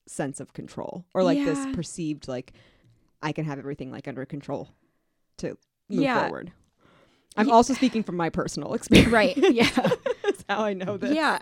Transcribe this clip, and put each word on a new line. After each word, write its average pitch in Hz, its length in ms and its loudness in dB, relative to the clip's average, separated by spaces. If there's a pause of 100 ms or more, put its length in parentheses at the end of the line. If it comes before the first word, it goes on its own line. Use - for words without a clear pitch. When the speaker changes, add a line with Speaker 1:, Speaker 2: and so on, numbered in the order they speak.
Speaker 1:
sense - 340 -8
of - 140 -16
control - 500 -12 (100)
or, 190 80 2
like, 277 220 4
this - 140 0
Speaker 2:
Yeah. 135 140 -6
Speaker 1:
perceived, 156 540 -6
like, 127 260 -10 (680)
I 151 100 -4
can 156 120 -6
have 143 140 -6
everything, 139 340 -10
like, 123 160 -14
under 127 160 -8
control 139 460 -10 (680)
to - 200 -8 (320)
move 240 140 0
Speaker 2:
Yeah. 240 220 2
Speaker 1:
forward. - 260 -10 (840)
I'm 214 100 2
Speaker 2:
Ye- 233 60 2
Speaker 1:
also 233 200 8
speaking 226 300 0
from 180 140 -8
my 165 140 -2
personal - 440 -4
<laughs> 233 40 -4
experience. - 340 6
Speaker 2:
Right. 214 240 4
Yeah. 269 340 4
Speaker 1:
<laughs> - 540 -2
That's 403 240 -2
how 220 160 0
I 208 100 -2
know 185 220 -6
this. 247 180 -2
Speaker 2:
Yeah. 285 280 0